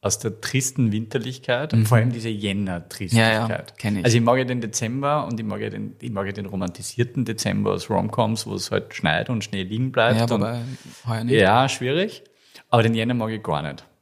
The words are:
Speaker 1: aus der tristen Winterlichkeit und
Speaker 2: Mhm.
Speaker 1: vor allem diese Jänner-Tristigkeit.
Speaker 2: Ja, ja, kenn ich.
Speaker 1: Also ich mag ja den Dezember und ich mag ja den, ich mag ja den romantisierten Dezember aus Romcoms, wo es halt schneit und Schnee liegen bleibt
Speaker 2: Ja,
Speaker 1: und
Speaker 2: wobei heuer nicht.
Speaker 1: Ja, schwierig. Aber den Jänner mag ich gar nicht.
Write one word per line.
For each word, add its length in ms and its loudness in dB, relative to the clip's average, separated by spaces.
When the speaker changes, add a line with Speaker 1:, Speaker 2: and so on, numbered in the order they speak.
Speaker 1:
aus 180 -2
der 220 -6
tristen 500 0
Winterlichkeit 800 -4
und 80 6
Speaker 2:
Mhm. 60 6
Speaker 1:
vor 100 8
allem 140 4
diese 180 -6
Jänner-Tristigkeit. 1200 0
Speaker 2:
Ja, 80 -2
ja, 60 -8
kenn 200 -2
ich. 80 -2
Speaker 1:
Also 120 4
ich 60 4
mag 140 4
ja 60 0
den 180 -4
Dezember 640 -2
und 140 -6
ich 60 -6
mag 160 -6
ja 100 -4
den, 300 -8
ich 100 -8
mag 160 -4
ja 60 -6
den 120 -8
romantisierten 800 -4
Dezember 480 0
aus 160 -4
Romcoms, 560 0
wo 100 -8
es 140 -6
halt 240 -2
schneit 380 0
und 120 -2
Schnee 200 -6
liegen 280 -4
bleibt 260 4
Speaker 2:
Ja, 80 4
Speaker 1:
und 60 0
Speaker 2:
wobei 300 -2
heuer 160 -2
nicht. 160 2
Speaker 1:
Ja, 280 6
schwierig. 560 -2
Aber 140 6
den 120 4
Jänner 180 0
mag 180 -2
ich 100 -6
gar 200 -2
nicht. 240 -8